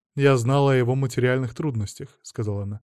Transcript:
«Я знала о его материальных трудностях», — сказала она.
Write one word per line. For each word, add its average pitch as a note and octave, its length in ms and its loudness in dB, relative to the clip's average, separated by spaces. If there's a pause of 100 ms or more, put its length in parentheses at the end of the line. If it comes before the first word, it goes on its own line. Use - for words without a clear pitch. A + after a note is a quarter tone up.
(160)
«Я C#3 220 4
знала C3+ 360 2
о - 20 4
его B2+ 200 2
материальных B2+ 600 -2
трудностях», — A#2+ 680 -6
сказала G#2 420 -6
она. G2+ 260 -10